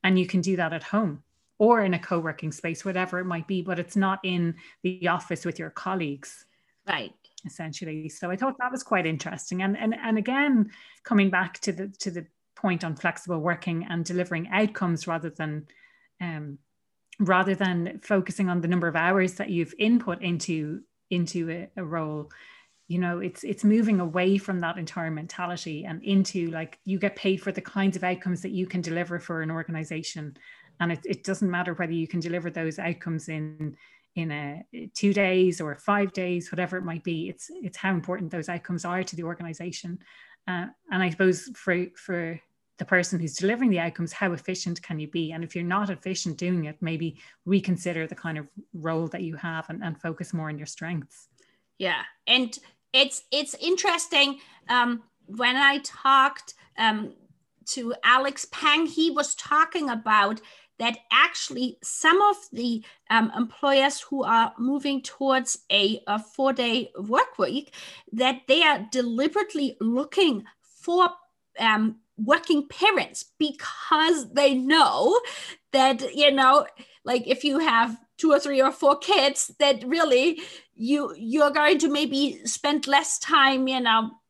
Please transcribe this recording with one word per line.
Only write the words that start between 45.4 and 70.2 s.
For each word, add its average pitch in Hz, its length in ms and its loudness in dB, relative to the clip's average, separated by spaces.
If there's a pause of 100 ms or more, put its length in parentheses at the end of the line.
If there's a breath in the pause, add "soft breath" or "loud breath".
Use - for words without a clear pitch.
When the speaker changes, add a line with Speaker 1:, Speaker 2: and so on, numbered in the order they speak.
Speaker 1:
if 165 120 -14
you're 175 80 -6
not 196 260 -2
efficient 180 480 -6
doing 175 280 -2
it, 151 160 -10
maybe 160 360 -6 (280 soft breath)
reconsider 175 640 -2
the 175 80 -12
kind 160 220 -8
of 147 100 -12 (260)
role 165 340 -4
that 175 140 -8
you 165 160 -8
have 160 320 -8
and, 165 140 -10
and 165 180 -8
focus 165 320 -8
more 160 160 -6
on 151 80 -10
your 147 100 -14
strengths. - 640 -10 (480)
Speaker 2:
Yeah. 170 240 -4 (260)
And 240 300 2 (340 soft breath)
it's, 262 400 2
it's 285 240 -4
interesting. 339 840 0 (300 loud breath)
Um, 240 340 0 (220)
when 240 300 -2
I 277 280 4
talked, 269 720 2 (220 soft breath)
um, 214 360 0 (540)
to 240 260 -6 (100)
Alex 269 480 2
Pang, 311 340 2
he 320 260 0
was 285 240 -2
talking 311 540 0
about 220 520 2 (380 soft breath)
that 233 180 -2 (140)
actually 262 720 2
some 339 380 4
of 415 140 6 (160)
the, 233 320 -2 (260 loud breath)
um, 226 280 4
employers 277 640 2
who 269 220 -4
are 226 340 4
moving 269 440 -2
towards 262 580 0 (120)
a, 202 360 2
a 208 120 0
four-day 254 800 0
work 226 400 0
week, 240 360 0 (380 loud breath)
that 254 360 2
they 320 160 6
are 277 280 4
deliberately 277 880 0
looking 262 640 2 (180 loud breath)